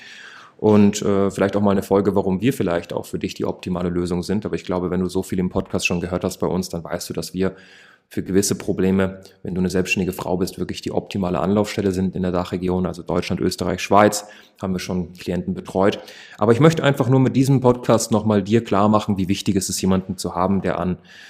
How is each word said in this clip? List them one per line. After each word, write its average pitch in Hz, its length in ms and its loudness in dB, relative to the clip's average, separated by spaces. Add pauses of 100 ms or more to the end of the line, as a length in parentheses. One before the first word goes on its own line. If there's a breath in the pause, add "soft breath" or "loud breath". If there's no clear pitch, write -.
(560 loud breath)
Und, 104 460 6
äh, 98 300 2
vielleicht 98 240 0
auch 101 40 0
mal 101 120 2
eine 98 100 0
Folge, 98 320 2
warum 92 260 0
wir 120 120 2
vielleicht 87 400 -2
auch - 140 -6
für 92 120 -8
dich 92 160 -6
die - 120 -4
optimale 90 420 -4
Lösung 87 340 -2
sind. 95 240 -4
Aber 85 80 -6
ich 87 100 -6
glaube, 90 280 -4
wenn 92 80 0
du 90 80 -2
so 92 160 -4
viel 92 160 -4
im 92 100 -2
Podcast - 360 -4
schon 90 140 -2
gehört 87 220 -4
hast 92 160 -6
bei 90 80 -2
uns, 90 220 -2
dann 82 160 -8
weißt 80 260 -8
du, - 40 -10
dass 85 200 -10
wir 92 220 -2 (540 loud breath)
für 98 120 -6
gewisse 98 320 2
Probleme, 95 680 0 (220 loud breath)
wenn 95 120 -8
du 92 60 -2
eine 92 80 0
selbstständige 92 460 -2
Frau 90 240 -4
bist, 92 200 -4
wirklich 90 220 -8
die - 120 -8
optimale 90 480 -4
Anlaufstelle 101 520 0
sind 92 240 -2
in 90 60 -4
der 90 100 -2
Dachregion, 90 540 -2
also 82 160 -8
Deutschland, 87 380 -2
Österreich, 90 420 -2
Schweiz, 104 440 6 (360 loud breath)
haben 95 100 -4
wir 90 80 -4
schon 92 320 -6
Klienten 90 400 -6
betreut. 92 480 0 (380 loud breath)
Aber 107 140 4
ich 113 80 2
möchte 160 220 4
einfach 139 280 2
nur 131 100 6
mit 120 160 2
diesem 131 240 4
Podcast 123 500 2
nochmal 104 320 2
dir 113 220 2
klar 104 240 4
machen, 107 300 2
wie 90 100 -2
wichtig 98 280 -2
es 92 120 -2
ist, 98 140 -6
jemanden 92 340 0
zu - 180 -8
haben, 92 280 0
der 90 160 -2
an, 87 180 -4 (320 loud breath)